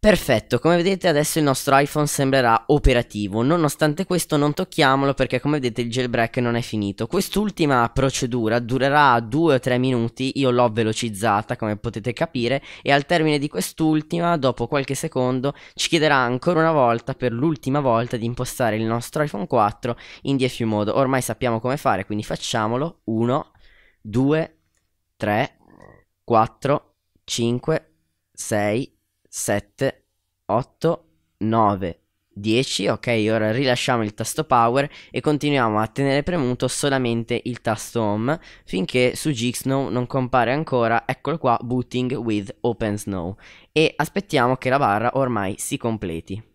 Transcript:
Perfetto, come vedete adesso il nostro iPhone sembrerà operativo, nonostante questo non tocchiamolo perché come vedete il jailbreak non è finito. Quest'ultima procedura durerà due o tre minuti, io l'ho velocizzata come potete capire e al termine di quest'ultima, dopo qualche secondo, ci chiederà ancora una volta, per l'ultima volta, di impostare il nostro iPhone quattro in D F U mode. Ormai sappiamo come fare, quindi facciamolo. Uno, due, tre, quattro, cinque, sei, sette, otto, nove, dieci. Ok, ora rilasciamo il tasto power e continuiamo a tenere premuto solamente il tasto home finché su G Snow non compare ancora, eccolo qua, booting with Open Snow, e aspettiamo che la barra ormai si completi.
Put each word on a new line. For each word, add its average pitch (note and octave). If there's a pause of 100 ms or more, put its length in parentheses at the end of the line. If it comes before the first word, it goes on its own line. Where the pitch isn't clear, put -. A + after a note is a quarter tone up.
Perfetto, B2+
come E3+
vedete F3+
adesso D3+
il D#3
nostro C3+
iPhone C#3+
sembrerà C3+
operativo, A#2
nonostante D3+
questo E3
non D3
tocchiamolo C#3
perché B2+
come D3
vedete B2
il A#2+
jailbreak A#2
non A#2+
è A#2
finito. G#2+
Quest'ultima C#3+
procedura A#2+
durerà C3
due C#3
o -
tre B2
minuti, B2+
io C3+
l'ho B2
velocizzata A2
come G#2+
potete A2+
capire C3 (180)
e -
al C#3+
termine D#3
di C#3+
quest'ultima, D#3+
dopo B2
qualche C#3
secondo, C3 (220)
ci -
chiederà D3+
ancora B2+
una D#3+
volta, A#2
per A#2+
l'ultima C#3+
volta, A#2+
di A2+
impostare A#2+
il A2+
nostro A#2
iPhone F3+
quattro A#2 (240)
in C3+
D B2+
F -
U A#2+
mode. G#2
Ormai C3
sappiamo A#2+
come B2+
fare, G#2
quindi G#2+
facciamolo. B2
Uno, A#2 (500)
due, C3+ (580)
tre, G#2+ (680)
quattro, A#2 (300)
cinque, B2 (360)
sei, G#2+ (360)
sette, - (400)
otto, C3 (340)
nove, G#2 (260)
dieci. A2
Ok, A2+
ora A2
rilasciamo B2
il G#2
tasto -
power B2+ (220)
e B2+
continuiamo C#3
a A2
tenere C#3
premuto C3
solamente B2
il A#2+
tasto A2+
home A2 (240)
finché C3
su -
G A#2+
Snow C3+
non A#2+
compare B2
ancora, B2
eccolo C#3
qua, A#2+
booting B2+
with G#2+
Open G#2+
Snow, F#2+ (340)
e D#3
aspettiamo C3
che -
la C3
barra A2
ormai A2
si -
completi. G#2 (120)